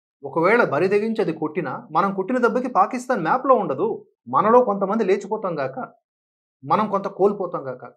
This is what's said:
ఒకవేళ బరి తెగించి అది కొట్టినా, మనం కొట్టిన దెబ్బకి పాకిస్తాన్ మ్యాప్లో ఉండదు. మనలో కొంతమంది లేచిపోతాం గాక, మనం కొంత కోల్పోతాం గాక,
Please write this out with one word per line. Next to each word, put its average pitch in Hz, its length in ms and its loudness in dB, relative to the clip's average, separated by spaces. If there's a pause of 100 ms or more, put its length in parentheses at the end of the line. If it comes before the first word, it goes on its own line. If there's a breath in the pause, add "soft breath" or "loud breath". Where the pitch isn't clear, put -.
(240)
ఒకవేళ 175 400 2
బరి 156 240 0
తెగించి 214 320 0
అది 165 120 0
కొట్టినా, 151 600 -6
మనం 190 220 0
కొట్టిన 196 240 -2
దెబ్బకి 240 300 0
పాకిస్తాన్ 214 540 0
మ్యాప్లో 247 320 4
ఉండదు. 202 520 -2 (220)
మనలో 208 360 4
కొంతమంది 202 400 0
లేచిపోతాం 196 540 -2
గాక, 139 340 -6 (720)
మనం 185 260 2
కొంత 196 160 -2
కోల్పోతాం 180 600 -2
గాక, 123 200 -12 (100)